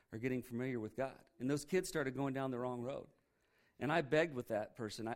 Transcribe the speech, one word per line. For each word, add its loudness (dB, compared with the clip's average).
are -6
getting 0
familiar -2
with -8
God." -2
And -2
those 2
kids 2
started 0
going 0
down 0
the -2
wrong -2
road. -6
And 2
I 6
begged 4
with -4
that 0
person. -4
I, -2